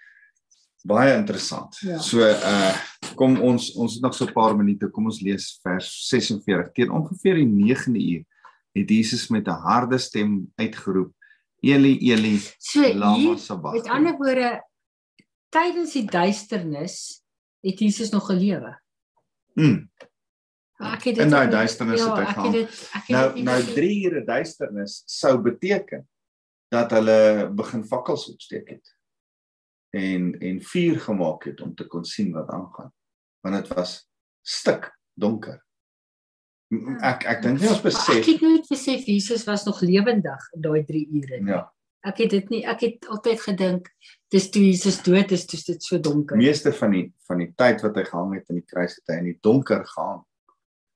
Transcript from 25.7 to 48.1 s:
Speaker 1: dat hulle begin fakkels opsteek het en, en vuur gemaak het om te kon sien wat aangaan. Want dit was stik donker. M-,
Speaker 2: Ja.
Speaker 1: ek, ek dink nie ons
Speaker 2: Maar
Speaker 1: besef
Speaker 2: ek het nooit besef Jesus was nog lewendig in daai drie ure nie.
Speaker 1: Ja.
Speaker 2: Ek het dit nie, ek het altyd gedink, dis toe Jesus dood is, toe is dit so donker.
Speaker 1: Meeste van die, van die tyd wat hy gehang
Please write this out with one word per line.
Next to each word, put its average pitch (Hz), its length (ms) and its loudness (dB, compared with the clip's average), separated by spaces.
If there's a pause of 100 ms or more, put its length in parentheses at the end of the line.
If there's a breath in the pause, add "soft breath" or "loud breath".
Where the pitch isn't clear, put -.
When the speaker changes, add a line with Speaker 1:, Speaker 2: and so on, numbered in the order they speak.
Speaker 1:
dat 120 200 0
hulle 107 640 6
begin 110 300 -6
fakkels - 460 -4
opsteek - 380 -14
het - 280 -20 (920)
en, 92 500 -4
en 92 220 -6
vuur 170 380 0
gemaak 95 440 -4
het - 160 -14
om 85 140 -12
te - 120 -14
kon 85 180 -10
sien 95 280 -4
wat 80 160 -10
aangaan. - 440 -14 (500)
Want 95 140 -6
dit - 200 -8
was - 320 -6 (340)
stik - 480 -4 (240)
donker. - 480 -4 (1080)
M-, 123 300 -6
Speaker 2:
Ja. 131 140 0
Speaker 1:
ek, - 100 -8
ek 117 180 -4
dink 127 180 0
nie 202 80 4
ons 208 140 2
Speaker 2:
Maar 190 100 2
Speaker 1:
besef - 240 2
Speaker 2:
ek - 80 2
het 320 160 4
nooit 320 280 4
besef 262 360 -2
Jesus 214 400 0
was 208 200 -4
nog 196 160 -4
lewendig 185 720 2
in 165 60 -12
daai 156 240 0
drie 151 280 -4
ure 135 280 -4
nie. 98 120 -2
Speaker 1:
Ja. 90 200 -4 (300)
Speaker 2:
Ek 196 160 -8
het 226 120 2
dit 196 180 0
nie, 220 160 -4
ek 226 160 -6
het 233 280 -4
altyd 220 320 -2
gedink, 185 500 -2 (400 soft breath)
dis 196 200 4
toe 208 120 4
Jesus 190 400 4
dood 190 300 4
is, 180 140 0
toe 165 120 -10
is - 60 -14
dit 170 200 -8
so 180 160 0
donker. 147 360 0
Speaker 1:
Meeste 143 360 4
van 113 200 0
die, 90 200 -2 (160)
van 90 100 -2
die 85 180 -4
tyd 113 260 4
wat 104 140 -2
hy 95 80 -2
gehang 92 300 -6